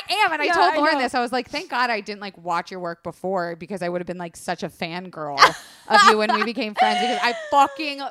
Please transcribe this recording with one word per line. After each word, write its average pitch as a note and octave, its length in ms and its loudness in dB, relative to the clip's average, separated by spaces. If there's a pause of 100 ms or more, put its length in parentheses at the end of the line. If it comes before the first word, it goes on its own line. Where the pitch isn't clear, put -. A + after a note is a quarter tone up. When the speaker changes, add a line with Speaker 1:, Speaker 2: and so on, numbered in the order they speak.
(260)
Speaker 1:
am, F4 80 2
and D4+ 80 -2
I D4 40 0
Speaker 2:
Yeah, F4 80 2
Speaker 1:
told F4 200 6
Speaker 2:
I D#4 40 0
Speaker 1:
Lauren D4+ 160 4
Speaker 2:
know. C#4+ 80 2
Speaker 1:
this. B3 140 0
I B3+ 40 2
was A#3+ 120 -2
like, B3 180 -4
"Thank D4+ 220 -6
God B3 180 0
I A3 120 0
didn't, G3+ 200 -10
like, G3 160 -12
watch F3 340 -4
your F#3 80 -10
work E3+ 240 -8
before F3 520 -4
because E3+ 260 -10
I F3 80 -2
would F3+ 120 -2
have F3 60 -8
been, F3+ 120 -8
like, E3+ 180 -12
such - 260 -6
a E3 60 -6
fangirl E3 680 -8
Speaker 2:
<laughs> - 480 0
Speaker 1:
of G#4 220 6
you D4+ 80 6
when G#3+ 180 2
we G#3+ 80 0
became A3+ 320 -6
friends F5+ 260 2
because F#5 220 -2
I - 100 0 (160)
fucking C#4+ 500 2 (120)